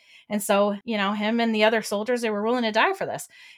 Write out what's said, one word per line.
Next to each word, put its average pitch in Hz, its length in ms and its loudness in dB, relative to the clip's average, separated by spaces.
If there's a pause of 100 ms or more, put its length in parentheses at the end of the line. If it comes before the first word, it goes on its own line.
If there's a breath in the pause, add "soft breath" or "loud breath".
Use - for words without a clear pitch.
(300 soft breath)
And 208 120 -2
so, 202 420 2
you 226 140 -4
know, 202 160 0
him 214 260 0
and 226 160 2
the 214 80 4
other 226 200 4
soldiers, 220 380 -2
they 226 100 -2
were 208 120 -2
willing 240 200 0
to 220 80 0
die 277 220 2
for 196 120 -6
this. 135 220 -8 (300 loud breath)